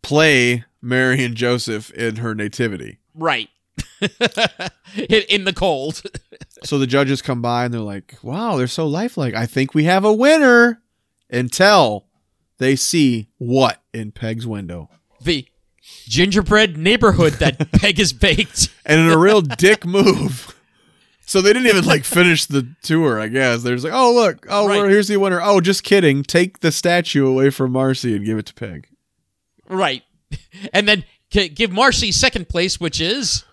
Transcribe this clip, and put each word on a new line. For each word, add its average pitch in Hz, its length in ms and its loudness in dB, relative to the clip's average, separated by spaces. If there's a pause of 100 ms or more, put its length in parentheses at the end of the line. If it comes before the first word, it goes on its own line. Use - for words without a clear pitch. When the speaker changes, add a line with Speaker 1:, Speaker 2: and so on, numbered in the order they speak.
Speaker 1:
Play 131 600 2 (160)
Mary 127 440 0
and 120 100 -6
Joseph 117 560 -4
in 110 260 -6
her 113 200 -6
nativity. 104 640 -8 (140)
Speaker 2:
Right. 147 360 -4 (520)
<laughs> 196 80 -4 (880)
In, 214 320 0
in 196 160 0
the 190 100 -2
cold. 156 520 -6
<laughs> - 60 -16 (520)
Speaker 1:
So 147 140 -4
the 135 80 0
judges 135 360 0
come 123 200 -6
by 120 220 -2
and 120 100 -6
they're 113 60 -6
like, 101 420 -12
"Wow, 190 340 -6
they're 127 120 -2
so 160 180 -4
lifelike. 160 480 -4
I 113 120 -4
think 135 280 -4
we 156 100 2
have 190 200 2
a 214 80 4
winner." 240 680 4 (480)
Until 127 800 2 (520)
they 131 180 2
see 127 640 0
what 123 440 0 (100)
in 107 200 -10
Peg's 113 340 -8
window? 87 420 -12 (320)
Speaker 2:
The 135 260 -4 (600)
gingerbread 185 720 2
neighborhood 180 640 2
that 147 320 -2
Speaker 1:
<laughs> - 0 -
Speaker 2:
Peg 202 260 2
has 185 140 0
baked. 180 560 0 (180)
Speaker 1:
And 156 140 4
in 165 100 6
a 165 80 6
real 202 220 6
dick 175 440 2
move. 180 680 0 (720)
So - 140 0
they 196 120 4
didn't 247 140 2
even, 196 180 2
like, 151 200 0
finish 175 420 2
the 135 220 -4 (140)
tour, 156 360 0
I 107 80 -4
guess. 120 380 -2
They're 123 100 -2
just 123 120 -6
like, 160 100 -6
"Oh, 247 180 4
look. 226 340 0
Oh, 202 200 0
Speaker 2:
Right. 202 140 2
Speaker 1:
we're, 202 80 0
here's 202 180 4
the 208 80 -2
winner. 190 260 0
Oh, 202 180 4
just 185 220 0
kidding. 156 400 2
Take 175 380 -2
the 165 100 0
statue 170 560 0
away 131 240 2
from 131 220 -4
Marcy 127 420 -2
and 101 100 -6
give 110 140 -4
it 107 80 -8
to - 80 -20
Peg." 87 320 -14 (840)
Speaker 2:
Right. 175 360 -4 (260)
<laughs> - 80 -10 (340)
And 202 140 0
then 208 180 0 (260)
g-, 190 180 0
give 185 240 -4
Marcy 233 400 0
second 233 360 -2
place, 180 300 -4
which 165 220 -6
is? 202 420 -4 (100)